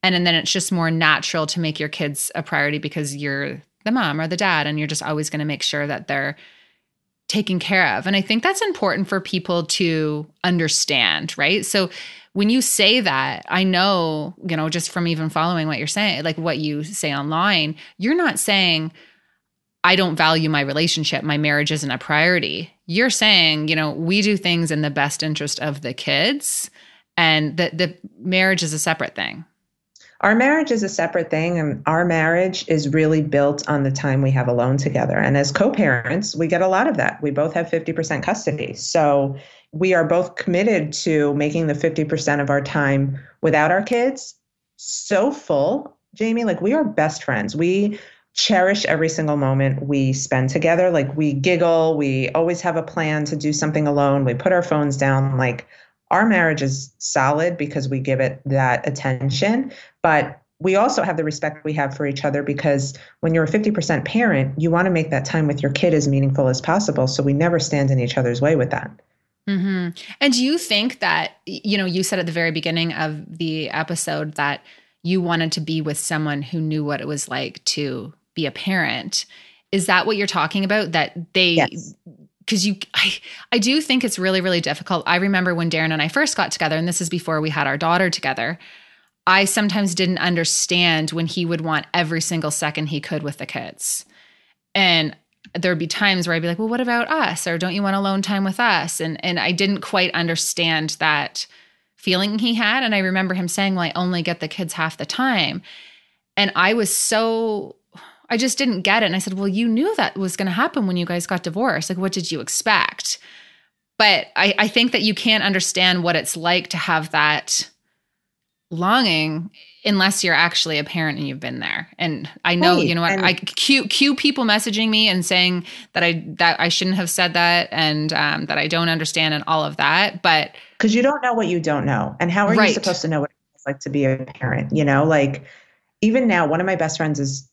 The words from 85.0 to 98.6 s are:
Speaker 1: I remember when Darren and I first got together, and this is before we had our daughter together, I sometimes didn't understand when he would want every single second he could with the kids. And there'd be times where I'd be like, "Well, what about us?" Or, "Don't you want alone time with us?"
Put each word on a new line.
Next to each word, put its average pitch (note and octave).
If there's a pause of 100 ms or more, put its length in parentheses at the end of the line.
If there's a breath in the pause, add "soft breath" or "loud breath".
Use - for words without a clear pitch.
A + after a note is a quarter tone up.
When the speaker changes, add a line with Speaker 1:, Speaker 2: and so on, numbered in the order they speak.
Speaker 1:
I F3
remember F#3
when E3
Darren D#3+
and D#3
I D3+
first C#4+
got -
together, D#3
and E3
this F3
is E3
before D#3+
we D#3
had D3+
our C#3
daughter F3
together, C3+ (680 loud breath)
I F#3+
sometimes G3
didn't F#3
understand E3+
when E3
he E3+
would E3
want D#3
every E3
single D#3
second D3+
he D3
could D3+
with C#3+
the -
kids. - (720 soft breath)
And E3+ (440)
there'd F3
be E3
times F#3
where E3+
I'd E3
be F3
like, E3+
"Well, A3
what A#3+
about A#3+
us?" A3+
Or, E3+
"Don't F3+
you G3+
want G3
alone G3
time G3
with F#3+
us?" F3+